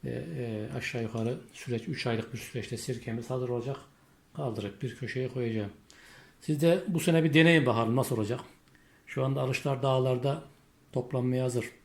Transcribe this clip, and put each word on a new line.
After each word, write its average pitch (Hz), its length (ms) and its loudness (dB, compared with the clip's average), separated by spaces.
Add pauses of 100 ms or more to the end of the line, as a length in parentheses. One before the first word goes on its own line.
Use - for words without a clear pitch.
Ve, 123 220 -6 (120)
e, 113 400 -6
aşağı 120 260 -6
yukarı 113 340 -4 (160)
süreç 117 340 -6
üç - 200 -4
aylık 113 260 -2
bir 123 40 -10
süreçte 113 400 -8
sirkemiz 117 520 -6
hazır 127 200 -2
olacak. 123 280 -4 (560)
Kaldırıp 107 480 -6
bir 123 140 -6
köşeye 127 320 -6
koyacağım. 113 440 -2 (680)
Siz 151 200 -2
de 170 260 4
bu 170 120 0
sene 165 240 6
bir 156 100 4
deneyin 160 320 8
bakalım 113 300 4
nasıl 131 220 2
olacak. 110 220 0 (680)
Şu 131 180 -2
anda 135 160 0
arışlar 135 420 0
dağlarda 131 600 2 (480)
toplanmaya 127 520 0
hazır. 123 220 0 (200)